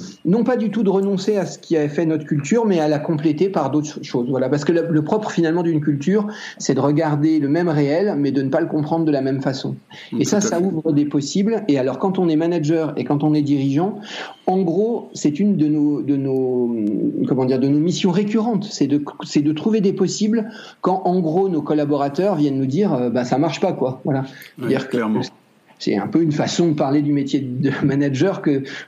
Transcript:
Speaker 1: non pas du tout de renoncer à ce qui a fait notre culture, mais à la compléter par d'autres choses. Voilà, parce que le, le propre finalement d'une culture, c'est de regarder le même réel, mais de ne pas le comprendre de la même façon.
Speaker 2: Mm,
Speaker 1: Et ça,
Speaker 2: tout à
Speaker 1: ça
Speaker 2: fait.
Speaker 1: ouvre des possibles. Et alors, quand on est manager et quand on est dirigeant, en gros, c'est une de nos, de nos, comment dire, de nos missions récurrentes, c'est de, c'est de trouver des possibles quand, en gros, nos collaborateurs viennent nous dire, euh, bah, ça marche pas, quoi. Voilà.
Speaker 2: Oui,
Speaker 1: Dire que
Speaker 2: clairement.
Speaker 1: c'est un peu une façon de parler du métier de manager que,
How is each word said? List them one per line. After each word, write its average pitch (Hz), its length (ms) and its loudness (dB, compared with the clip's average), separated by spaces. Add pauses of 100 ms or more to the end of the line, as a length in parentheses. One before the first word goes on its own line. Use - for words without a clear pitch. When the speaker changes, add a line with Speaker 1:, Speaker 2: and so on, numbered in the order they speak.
(260)
Speaker 1:
non 214 180 2
pas 247 140 2
du 214 120 -2
tout 214 140 -2
de 190 60 2
renoncer 196 480 0
à 180 80 0
ce 147 120 -10
qui - 200 -2
a 147 120 2
fait 170 160 -2
notre 156 200 0
culture, 220 400 0
mais 190 140 2
à 151 80 2
la 151 120 2
compléter 156 500 0
par 160 220 -2
d'autres 147 320 -4
choses. 120 260 -4
Voilà, 131 200 0
parce 143 160 -2
que 175 60 4
le, 165 180 0
le 151 140 2
propre 208 280 -2
finalement 165 320 2
d'une 160 180 0
culture, 156 460 0 (300)
c'est - 180 0
de 131 40 0
regarder 151 600 2
le 143 100 0
même 170 200 2
réel, 151 480 2
mais 143 140 0
de 139 100 0
ne 135 80 0
pas 160 120 2
le 165 60 0
comprendre 156 380 -2
de 151 60 2
la 139 100 2
même 135 200 -2
façon. 135 340 -4 (360)
Speaker 2:
Mm, 123 100 -2
Speaker 1:
Et 147 40 0
ça, 208 140 0
Speaker 2:
tout 202 80 0
à - 20 -4
Speaker 1:
ça 175 80 -2
Speaker 2:
fait. 175 60 0
Speaker 1:
ouvre 160 280 -2
des 147 140 2
possibles. 190 640 -2
Et 143 100 2
alors, 131 220 -2
quand 190 200 -2
on 180 100 2
est 156 60 2
manager 160 640 0
et 127 60 -2
quand 143 200 0
on 151 100 2
est 151 80 2
dirigeant, 143 580 0 (480)
en 190 140 2
gros, 196 520 -2
c'est - 260 -2
une 202 180 2
de 151 100 2
nos, 147 340 2
de 139 140 0
nos, 131 600 0 (520)
comment 127 180 2
dire, 127 140 2
de 135 80 2
nos 143 120 2
missions 175 320 2
récurrentes, 214 580 0
c'est - 180 0
de, 147 140 0 (220)
c'est 156 180 0
de 147 100 2
trouver 214 300 0
des 185 120 2
possibles 214 560 0 (320)
quand, 185 240 0
en 185 140 2
gros, 180 300 2
nos 160 120 -2
collaborateurs 147 720 0
viennent 147 220 2
nous 135 80 0
dire, 160 280 2
euh, 123 160 0
bah, 123 160 0
ça 127 120 0
marche 156 240 0
pas, 185 120 0
quoi. 131 320 -4
Voilà. 135 200 0 (340)
Speaker 2:
Oui, 127 80 -6
Speaker 1:
Dire 131 200 0
que 123 100 -4
Speaker 2:
clairement. 113 240 0 (580)
Speaker 1:
c'est 113 180 0
un 98 100 -2
peu 165 140 2
une 160 100 2
façon 147 380 0
de 151 40 2
parler 147 280 2
du 147 120 2
métier 143 260 0
de 127 320 -2 (140)
manager 139 560 0
que, 139 220 0 (240)